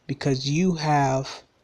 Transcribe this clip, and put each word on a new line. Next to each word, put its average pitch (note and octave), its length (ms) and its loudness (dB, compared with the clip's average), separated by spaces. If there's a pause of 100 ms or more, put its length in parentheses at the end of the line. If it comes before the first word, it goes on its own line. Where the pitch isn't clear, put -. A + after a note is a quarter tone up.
because C#3 400 -2
you E3+ 280 2
have C#3+ 680 0 (200)